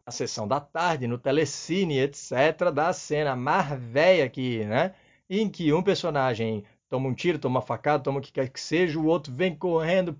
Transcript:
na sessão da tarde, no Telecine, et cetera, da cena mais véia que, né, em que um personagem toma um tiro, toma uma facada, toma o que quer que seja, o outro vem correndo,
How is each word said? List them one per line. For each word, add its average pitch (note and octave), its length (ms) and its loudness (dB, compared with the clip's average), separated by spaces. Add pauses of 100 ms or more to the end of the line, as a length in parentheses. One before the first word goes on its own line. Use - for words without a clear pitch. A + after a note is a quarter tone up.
na A#2+ 60 -14
sessão A2+ 360 -6
da C3 120 0
tarde, D#3+ 480 -2
no A#2+ 120 -4
Telecine, D3+ 800 0
et C#3 160 0
cetera, D#3+ 560 0
da D#3 200 0
cena D3 440 -2
mais D3 440 0
véia C#3+ 480 4
que, A#2+ 360 -2
né, C#3 280 0 (360)
em G3+ 200 0
que D#3 240 0
um F3 120 2
personagem B2+ 800 0 (240)
toma C3 200 -2
um B2 60 -2
tiro, E3+ 240 0
toma B2+ 220 0
uma - 40 -14
facada, C#3+ 380 0
toma C#3 160 -2
o - 20 -2
que - 120 -16
quer C3 160 -2
que - 120 -14
seja, E3 380 0
o D#3 80 0
outro E3 260 0
vem E3 220 -2
correndo, E3+ 640 0